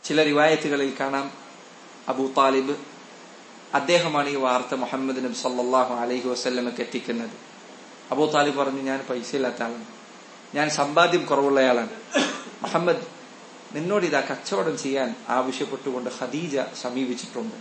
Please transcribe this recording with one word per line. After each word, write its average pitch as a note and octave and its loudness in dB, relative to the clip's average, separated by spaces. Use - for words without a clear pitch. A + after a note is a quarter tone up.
ചില D#3 4
റിവായത്തുകളിൽ D3 4
കാണാം, C#3 -2
അബൂ C3+ 0
താലിബ്, C3+ 4
അദ്ദേഹമാണ് D#3 2
ഈ C#3+ -2
വാർത്ത B2+ 2
മുഹമ്മദ് C3 -2
നബി A#2+ -4
സല്ലല്ലാഹു B2 0
അലൈഹി A#2+ -2
വസല്ലമക്ക് B2 -2
എത്തിക്കുന്നത്. A#2 -6
അബൂ C#3+ 2
താലിബ് D3 2
പറഞ്ഞു, C3+ -2
"ഞാൻ C3+ -4
പൈസ B2 -4
ഇല്ലാത്ത B2+ -2
ആളാണ്, A#2 -6
ഞാൻ C#3+ 0
സമ്പാദ്യം D#3 4
കുറവുള്ളയാളാണ്. C3+ 4
മുഹമ്മദ്, E3+ 2
നിന്നോട് F3 0
ഇതാ D3 2
കച്ചവടം D3+ -2
ചെയ്യാൻ C3+ -2
ആവശ്യപ്പെട്ടുകൊണ്ട് B2+ -2
ഖദീജ C#3 -4
സമീപിച്ചിട്ടുണ്ട്. B2 -6